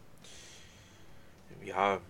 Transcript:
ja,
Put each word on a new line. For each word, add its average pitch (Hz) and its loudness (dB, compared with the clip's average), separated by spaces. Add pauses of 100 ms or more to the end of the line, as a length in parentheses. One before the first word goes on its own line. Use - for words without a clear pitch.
(1700)
ja, 95 8 (100)